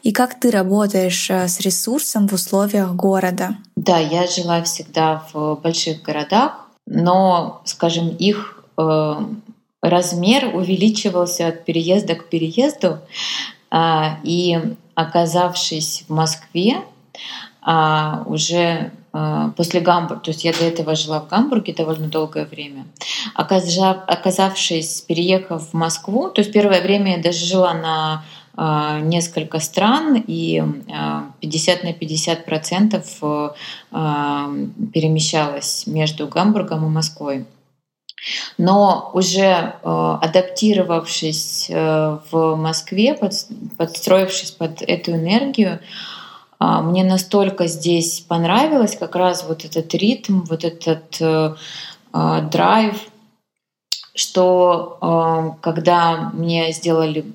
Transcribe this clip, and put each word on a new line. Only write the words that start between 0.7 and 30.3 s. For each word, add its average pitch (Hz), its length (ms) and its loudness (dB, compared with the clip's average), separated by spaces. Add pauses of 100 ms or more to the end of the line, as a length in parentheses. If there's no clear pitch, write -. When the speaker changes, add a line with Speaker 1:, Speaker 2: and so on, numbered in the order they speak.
Speaker 1:
э, 185 180 0
с 175 140 -4
ресурсом 208 680 0
в 202 60 0
условиях 196 600 0
города? 185 600 0 (220)
Speaker 2:
Да, 175 200 4
я 165 300 2
жила 170 360 0
всегда 160 680 -2
в 151 240 -2
больших 160 460 -2
городах, 175 640 -2 (180)
но, 180 760 2
скажем, 170 460 -2
их, - 540 -2 (140)
э, 156 360 2 (680)
размер 180 720 2
увеличивался 180 920 0
от 165 160 -6
переезда 165 520 2
к - 140 -16
переезду. 165 680 0 (720)
А, 156 520 2
и 175 360 0 (360)
оказавшись 165 1120 0
в 156 40 -4
Москве, 165 680 0 (800)
а, 156 640 2
уже, 165 680 0 (220)
э, 151 420 -2
после 175 240 0
Гамбурга, 170 420 2
то 160 100 -6
есть 160 120 -6
я 170 80 2
до 165 140 0
этого 160 300 -2
жила 151 260 -4
в - 80 -18
Гамбурге 233 440 0
довольно 156 340 -2
долгое 156 380 -4
время, 143 400 -14 (480)
оказа-, 185 760 2
оказавшись, 185 920 -2
переехав 175 680 -2
в - 40 -14
Москву, 170 540 -2
то - 140 0
есть 208 100 0
первое 202 300 4
время 190 340 2
я 170 80 -4
даже 170 220 0
жила 180 280 2
на, 160 520 -2 (300)
а, 151 440 0
несколько 160 600 -2
стран 240 680 2
и, 165 340 0 (320)